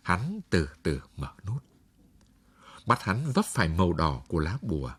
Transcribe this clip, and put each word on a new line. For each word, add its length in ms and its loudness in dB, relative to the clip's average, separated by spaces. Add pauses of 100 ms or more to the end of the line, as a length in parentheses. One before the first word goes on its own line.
hắn 480 -2
từ 200 2 (140)
từ 180 -2 (140)
mở 160 -8 (140)
nút. 180 -6 (1200)
Mắt 180 2
hắn 280 0
vấp 140 2
phải 220 0
màu 260 4
đỏ 340 0
của 120 0
lá 220 0
bùa. 380 -4